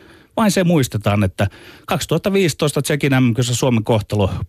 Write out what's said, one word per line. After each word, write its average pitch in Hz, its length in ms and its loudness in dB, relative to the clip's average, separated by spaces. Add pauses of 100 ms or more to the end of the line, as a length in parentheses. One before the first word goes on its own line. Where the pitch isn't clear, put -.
(380)
Vain 220 140 2
se - 120 2
muistetaan, 110 600 0
että 98 240 -2 (400)
kaksituhatta 175 460 -2
viisitoista 160 480 0
Tsekin 143 300 -2
M 131 120 4
M-kisoissa 120 320 0
Suomen 117 280 0
kohtalo 104 460 0 (200)